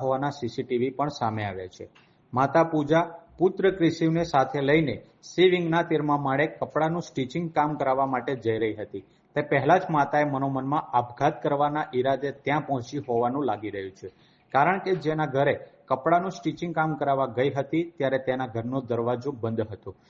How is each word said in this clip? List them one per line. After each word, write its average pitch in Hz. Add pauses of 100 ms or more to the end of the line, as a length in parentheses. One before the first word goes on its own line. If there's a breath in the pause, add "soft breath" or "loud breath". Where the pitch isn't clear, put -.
હોવાના 135
સી 120
સી 127
ટી 123
વી 131
પણ 143
સામે 110
આવ્યા 92
છે. 92 (440 soft breath)
માતા 139
પૂજા 160 (320)
પુત્ર 190
ક્રિશિવને 165
સાથે 139
લઈને 139 (260 soft breath)
સી 180
વિંગના 170
તેરમા 147
માળે 139 (120)
કપડાનું 160
સ્ટિચિંગ 160
કામ 151
કરાવવા 135
માટે 127
જઈ 113
રહી 107
હતી. 98 (320 soft breath)
તે 147
પહેલા 147
જ -
માતાએ 147
મનોમનમાં 139
આપઘાત 139
કરવાના 147
ઈરાદે 135
ત્યાં 143
પહોંચી 135
હોવાનું 123
લાગી 104
રહ્યું 95
છે, 95 (460 soft breath)
કારણ 170
કે 185
જેના 151
ઘરે 139 (320 loud breath)
કપડાનું 175
સ્ટિચિંગ 165
કામ 156
કરાવવા 135
ગઈ 135
હતી, 160 (140)
ત્યારે 135
તેના 131
ઘરનો 117
દરવાજો 120
બંધ 113
હતો, - (140 soft breath)